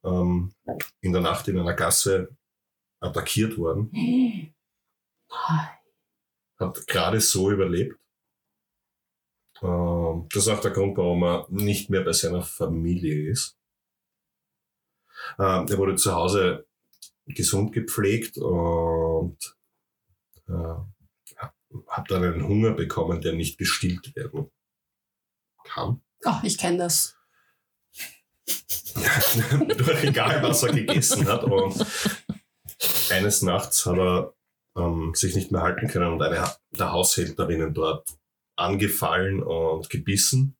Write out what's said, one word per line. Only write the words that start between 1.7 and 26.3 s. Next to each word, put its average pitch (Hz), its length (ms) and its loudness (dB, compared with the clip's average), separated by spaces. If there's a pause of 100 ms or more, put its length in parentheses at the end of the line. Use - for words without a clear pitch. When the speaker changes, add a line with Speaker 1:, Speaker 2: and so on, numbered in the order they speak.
Speaker 1:
Gasse 90 600 0 (680)
attackiert - 560 -2
worden. 87 340 -2
Speaker 2:
<gasps> 233 640 0 (760)
Nein. - 380 -2 (920)
Speaker 1:
Hat - 280 -6
gerade - 320 2
so 98 320 2
überlebt. 95 460 0 (1600)
Ähm, 85 680 0
das 98 120 0
ist 110 60 2
auch 104 120 0
der 95 100 0
Grund, 98 260 0
warum 87 260 2
er 87 260 0
nicht 98 400 -2
mehr 95 140 2
bei 85 100 0
seiner 85 300 0
Familie 82 880 -2
ist. - 260 -4 (1800)
Ähm, 92 280 2
er 98 100 0
wurde 95 180 2
zu 95 180 0
Hause 90 540 0 (580)
gesund - 480 0
gepflegt 110 640 -2
und, 82 1200 0 (920)
äh, 82 280 -6 (1120)
hat 87 240 -6
dann 90 120 2
einen 82 240 0
Hunger 107 260 4
bekommen, 82 480 -2
der 76 120 -2
nicht 82 240 -4
gestillt - 580 -2
werden 73 360 -8 (1120)
kann. - 380 -4 (240)
Speaker 2:
Oh, 196 180 2